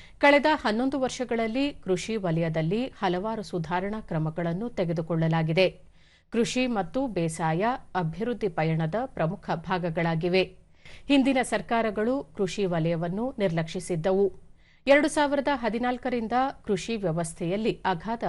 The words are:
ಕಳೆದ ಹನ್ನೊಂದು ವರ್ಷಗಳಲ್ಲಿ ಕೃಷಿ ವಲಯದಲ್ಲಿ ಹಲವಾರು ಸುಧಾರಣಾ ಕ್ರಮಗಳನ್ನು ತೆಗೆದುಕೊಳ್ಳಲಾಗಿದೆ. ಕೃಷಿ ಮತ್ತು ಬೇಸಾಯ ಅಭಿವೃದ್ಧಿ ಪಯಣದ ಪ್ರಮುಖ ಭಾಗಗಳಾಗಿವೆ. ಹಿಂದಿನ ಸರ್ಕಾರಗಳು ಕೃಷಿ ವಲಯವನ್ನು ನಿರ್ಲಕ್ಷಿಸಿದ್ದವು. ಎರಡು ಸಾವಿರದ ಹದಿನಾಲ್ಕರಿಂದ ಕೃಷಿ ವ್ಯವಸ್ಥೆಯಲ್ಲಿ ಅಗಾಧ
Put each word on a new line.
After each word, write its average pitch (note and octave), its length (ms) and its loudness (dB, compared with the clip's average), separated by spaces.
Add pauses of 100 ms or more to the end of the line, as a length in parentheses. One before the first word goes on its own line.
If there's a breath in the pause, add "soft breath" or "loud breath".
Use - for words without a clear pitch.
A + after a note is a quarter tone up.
(180 soft breath)
ಕಳೆದ C#4+ 340 8
ಹನ್ನೊಂದು C4 480 0
ವರ್ಷಗಳಲ್ಲಿ A#3+ 720 0
ಕೃಷಿ F#3+ 440 -2
ವಲಯದಲ್ಲಿ E3 720 0
ಹಲವಾರು G#3 560 -2
ಸುಧಾರಣಾ F3+ 580 -4
ಕ್ರಮಗಳನ್ನು E3+ 680 -2
ತೆಗೆದುಕೊಳ್ಳಲಾಗಿದೆ. E3 1120 0 (500 soft breath)
ಕೃಷಿ A#3+ 360 0
ಮತ್ತು A#3+ 400 -2
ಬೇಸಾಯ E3+ 580 -2 (300)
ಅಭಿವೃದ್ಧಿ F#3 540 -2
ಪಯಣದ D#3+ 460 0 (120)
ಪ್ರಮುಖ - 480 -4
ಭಾಗಗಳಾಗಿವೆ. E3+ 880 0 (680 loud breath)
ಹಿಂದಿನ C4+ 340 4
ಸರ್ಕಾರಗಳು A3+ 840 0 (120)
ಕೃಷಿ G3 300 0
ವಲಯವನ್ನು F3 720 0
ನಿರ್ಲಕ್ಷಿಸಿದ್ದವು. F#3 960 0 (540 soft breath)
ಎರಡು C#4+ 220 6
ಸಾವಿರದ C#4+ 440 0
ಹದಿನಾಲ್ಕರಿಂದ A#3+ 800 -2 (320)
ಕೃಷಿ G#3+ 320 -2
ವ್ಯವಸ್ಥೆಯಲ್ಲಿ F3 880 -2
ಅಗಾಧ F#3+ 440 -2